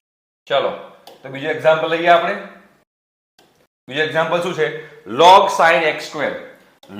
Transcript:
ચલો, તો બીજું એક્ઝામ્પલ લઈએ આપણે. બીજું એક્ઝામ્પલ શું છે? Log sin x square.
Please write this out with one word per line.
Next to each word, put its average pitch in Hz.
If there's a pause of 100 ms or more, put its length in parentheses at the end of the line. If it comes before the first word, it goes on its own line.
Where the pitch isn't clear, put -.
(480)
ચલો, 131 (540)
તો 135
બીજું 139
એક્ઝામ્પલ 160
લઈએ 170
આપણે. 175 (1500)
બીજું 143
એક્ઝામ્પલ 160
શું 180
છે? 147 (200)
Log 170
sin 165
x -
square. - (420)